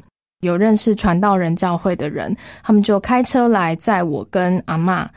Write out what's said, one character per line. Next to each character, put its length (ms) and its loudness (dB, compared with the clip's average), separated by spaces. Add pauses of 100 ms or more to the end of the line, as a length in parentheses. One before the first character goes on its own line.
(400)
有 160 -2
认 180 4
识 220 2
传 240 0
道 160 2
人 180 0
教 220 -2
会 180 -2
的 140 -6
人， 260 -6 (280)
他 100 0
们 100 6
就 160 2
开 240 0
车 240 0
来 300 0
载 260 0
我 280 -4
跟 360 0
阿 120 -4
嬷 280 -2 (100)